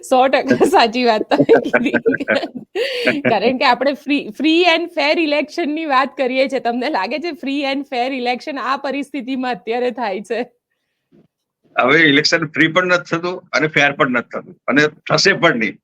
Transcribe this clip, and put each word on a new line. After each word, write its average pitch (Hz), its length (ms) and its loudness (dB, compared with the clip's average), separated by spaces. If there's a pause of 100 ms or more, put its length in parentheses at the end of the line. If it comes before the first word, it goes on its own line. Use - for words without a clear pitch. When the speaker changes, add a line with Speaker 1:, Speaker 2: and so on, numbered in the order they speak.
(100)
Speaker 1:
સો 262 180 6
ટકા 262 280 2
સાચી 254 480 4
વાત 220 180 2
તમે - 220 2
કીધી. 339 1800 0
કારણ 240 380 2
કે 294 60 0
આપણે 254 260 2
free, 277 360 -4
free 311 380 2 (120)
and 339 80 -2
fair 320 340 0
election-ની 302 680 -2
વાત 254 300 0
કરીએ 262 320 0
છીએ. 262 120 -4
તમને 240 300 -2
લાગે 233 280 -4
છે 320 100 -6
free 277 440 -6
and 277 80 -4
fair 262 320 -4
election 254 460 -4
આ 247 180 -4
પરિસ્થિતિમાં 269 760 -6
અત્યારે 247 400 -4
થાય 220 300 -6
છે? 233 300 -6 (1300)
Speaker 2:
હવે 135 200 2
ઇલેક્શન 156 460 2
ફ્રી 151 220 0
પણ 180 180 0
નથી 175 300 0
થતું 175 240 -6
અને 135 260 -2
ફેર 143 260 0
પણ 143 180 0
નથી 120 280 -4
થતું 92 180 -14 (120)
અને 139 180 2
થશે - 460 0
પણ 156 240 2
નહીં. 110 280 -4